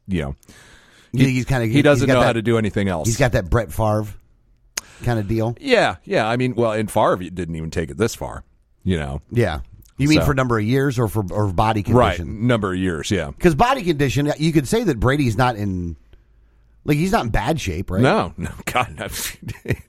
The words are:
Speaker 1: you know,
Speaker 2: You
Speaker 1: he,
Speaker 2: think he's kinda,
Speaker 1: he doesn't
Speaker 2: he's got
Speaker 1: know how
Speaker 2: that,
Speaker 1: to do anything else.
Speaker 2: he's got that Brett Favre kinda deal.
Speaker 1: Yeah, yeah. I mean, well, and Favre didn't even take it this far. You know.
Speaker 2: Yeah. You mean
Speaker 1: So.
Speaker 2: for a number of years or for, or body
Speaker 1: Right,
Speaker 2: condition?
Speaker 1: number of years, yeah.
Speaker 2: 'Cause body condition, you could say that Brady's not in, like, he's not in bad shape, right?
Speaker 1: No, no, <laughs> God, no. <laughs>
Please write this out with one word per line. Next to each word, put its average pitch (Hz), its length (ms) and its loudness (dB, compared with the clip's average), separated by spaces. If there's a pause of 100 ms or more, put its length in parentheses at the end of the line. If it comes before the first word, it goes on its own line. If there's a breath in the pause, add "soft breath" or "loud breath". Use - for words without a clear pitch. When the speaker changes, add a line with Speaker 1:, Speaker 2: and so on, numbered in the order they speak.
Speaker 1:
you 90 140 -2
know, 71 140 -6 (760 loud breath)
Speaker 2:
You 123 60 0
Speaker 1:
he, 135 60 4
Speaker 2:
think 131 100 2
he's 127 100 -2
kinda, 123 200 0
Speaker 1:
he 127 160 4
doesn't 139 260 4
Speaker 2:
he's 131 60 4
got 127 60 4
Speaker 1:
know 113 60 4
how - 20 4
Speaker 2:
that, 120 60 2
Speaker 1:
to 113 100 -2
do 117 160 2
anything 101 300 0
else. 82 180 -2
Speaker 2:
he's 113 100 -2
got 127 140 2
that 95 180 -2
Brett 113 220 0
Favre 107 360 0 (960 loud breath)
kinda 113 200 0
deal. 110 360 -2
Speaker 1:
Yeah, 196 440 2
yeah. 117 240 0
I 117 100 0
mean, 127 180 0
well, 113 180 2
and 107 180 -2
Favre 123 260 2
didn't 87 380 -8
even 80 160 -6
take 82 180 -4
it 67 80 -12
this - 180 0
far. - 280 -10 (400)
You 92 140 0
know. 71 240 -6 (100)
Speaker 2:
Yeah. 92 300 0 (380)
You 135 80 2
mean 151 120 6
Speaker 1:
So. - 80 2
Speaker 2:
for 147 60 4
a - 20 -4
number 120 240 2
of 104 40 0
years 127 360 0
or 117 80 2
for, 98 240 -2
or 101 200 0
body 107 360 2
Speaker 1:
Right, 107 300 6
Speaker 2:
condition? 95 280 -6
Speaker 1:
number 107 260 2
of 92 80 -2
years, 87 300 -2
yeah. 80 300 -2
Speaker 2:
'Cause 170 160 6
body 240 260 2
condition, 143 560 0
you 160 160 0
could 147 140 2
say 233 160 0
that 143 160 0
Brady's 123 360 2
not 123 200 2
in, 92 400 -4 (880)
like, 147 120 0
he's 190 140 -2
not 196 140 0
in 104 60 -6
bad 120 280 0
shape, 90 300 -6
right? 92 140 -2
Speaker 1:
No, 143 340 2
no, 82 200 -8
<laughs> - 80 -18
God, 123 300 -2
no. 101 120 -8
<laughs> - 680 -8 (160)